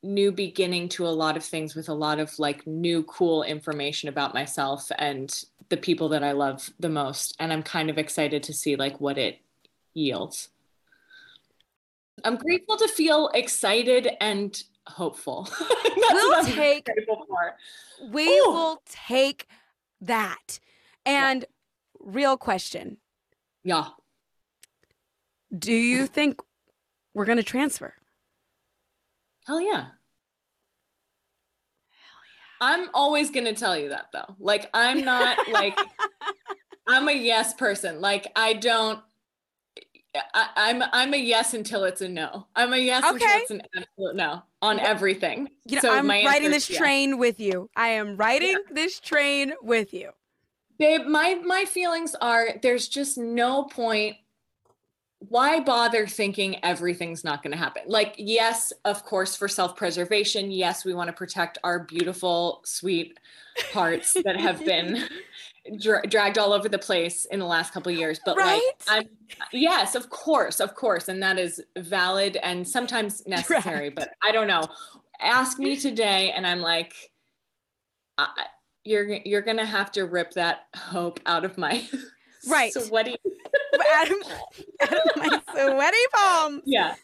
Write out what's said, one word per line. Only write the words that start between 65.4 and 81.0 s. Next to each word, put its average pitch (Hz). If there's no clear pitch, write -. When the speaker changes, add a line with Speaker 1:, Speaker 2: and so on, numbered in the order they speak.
Speaker 2:
<laughs> -
Speaker 1:
dra-, 208
dragged 202
all 202
over 202
the 202
place 170
in -
the 190
last 170
couple 180
of 170
years. 160
But, -
like, 381
Speaker 2:
Right? 453
Speaker 1:
I'm, 220
yes, 269
of 247
course, -
of 202
course. 190
And 190
that 190
is 175
valid 185
and 180
sometimes 240
necessary, 175
Speaker 2:
Right. 143
Speaker 1:
but 156
I 214
don't 220
know. 170
Ask 254
me 277
today 214
and 185
I'm 175
like, 170
I, 143
you're, 208
you're 202
gonna 220
have 202
to 196
rip 170
that 170
hope 175